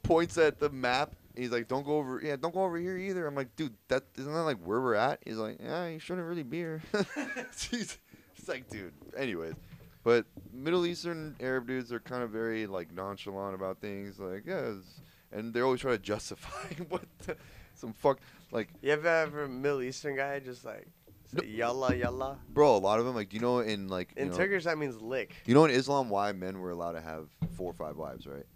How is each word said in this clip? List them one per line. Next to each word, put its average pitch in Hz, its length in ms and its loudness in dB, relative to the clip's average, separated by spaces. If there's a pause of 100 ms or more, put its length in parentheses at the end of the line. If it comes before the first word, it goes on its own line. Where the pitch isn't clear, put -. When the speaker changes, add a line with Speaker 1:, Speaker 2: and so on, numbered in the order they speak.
Speaker 1:
points 170 340 4
at 151 220 6
the 147 100 2
map. 131 460 0 (200)
And 123 80 -6
he's 120 80 -2
like, 117 160 0
"Don't 139 180 -2
go 151 120 2
over, 131 260 -2
yeah, 147 120 -2
don't 160 180 -4
go 190 100 2
over 170 140 0
here 185 200 -4
either." 180 300 -2
I'm 143 80 -4
like, 131 200 -4
"Dude, 143 180 -4 (160)
that, 131 140 2 (140)
isn't 139 140 -6
that, 165 120 0
like, 143 220 2
where 110 160 2
we're 120 140 4
at?" 127 300 4
He's 110 120 -6
like, 110 240 -4
"Yeah, 170 260 -4
you 160 120 -8
shouldn't 170 280 -6
really 170 160 -4
be 131 140 -6
here." 160 300 -4
<laughs> - 60 -4
Jeez. 240 1040 -4 (380)
It's - 120 -14
like, 131 220 -8
"Dude. 92 240 -10 (220)
Anyways." 87 380 -2 (500)
But 117 220 6 (280)
Middle 165 320 2
Eastern 165 540 -6
Arab 127 280 -2
dudes 127 240 -4
are 117 80 -4
kind 123 240 -6
of 113 60 -4
very, 110 380 -2
like, 87 260 -6
nonchalant 98 640 -6
about 95 260 -4
things. 101 380 -8
Like, 98 260 -6
"Yeah," 143 320 -4
it's, - 240 -18 (300)
and 110 220 -8
they 120 80 2
always 127 200 2
try 135 100 0
to 113 80 4
justify - 680 -6 (140)
<laughs> 151 60 -10
what 175 140 -4 (220)
the, 170 100 -6 (400)
some 113 180 -10
fuck, 139 260 2 (320)
like 110 180 -2 (120)
Speaker 2:
You 135 120 2
ever 156 140 2
have 156 280 4
a 147 120 -4
Middle 135 360 0
Eastern 135 320 -4
guy 139 240 -2
just, 127 260 -12
like, 107 220 -12 (380)
say, 120 160 -2
Speaker 1:
No. - 20 -6
Speaker 2:
"Yalla, 123 520 2
yalla"? 127 440 -2 (100)
Speaker 1:
Bro, 139 280 10
a - 20 8
lot 101 200 6
of 120 60 4
them, 127 80 0
like, 104 160 -2
do 104 60 -12
you 110 60 -2
know 123 180 4
in, 104 300 -2
like, 92 260 -4
you 135 80 -2
Speaker 2:
In 143 80 -2
Speaker 1:
know, - 60 -2
Speaker 2:
Turkish, 190 260 2
that 160 160 0
means 131 200 -4
lick. 113 360 -4 (100)
Speaker 1:
you 117 80 4
know 156 120 12
in 143 60 6
Islam 131 380 4
why 101 220 2
men 95 280 -6
were 90 120 -6
allowed 85 220 -4
to 82 80 -6
have 80 260 -10 (240)
four 92 180 -6
or 85 60 -8
five 76 220 -8
wives, 71 280 -10
right? 69 200 -12 (100)